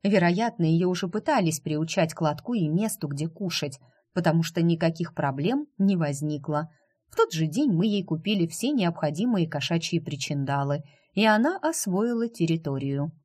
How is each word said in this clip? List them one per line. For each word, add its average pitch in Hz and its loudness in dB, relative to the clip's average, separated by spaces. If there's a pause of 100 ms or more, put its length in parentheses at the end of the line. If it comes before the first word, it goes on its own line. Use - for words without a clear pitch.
Вероятно, 190 2
её 170 4
уже 180 -2
пытались 190 0
приучать 160 -2
к - -6
лотку 160 -2
и 180 0
месту, 180 -2
где 143 -4
кушать, 160 -6 (340)
потому 165 2
что 165 -2
никаких 170 0
проблем 151 0 (140)
не 196 4
возникло. 151 -2 (400)
В - -18
тот 453 2
же 160 0
день 226 0
мы 180 2
ей 202 0
купили 180 0
все 226 -4
необходимые 175 0
кошачьи 165 -2
причиндалы, 139 -2 (300)
и 208 2
она 233 4
освоила 233 -2
территорию. 156 -2 (140)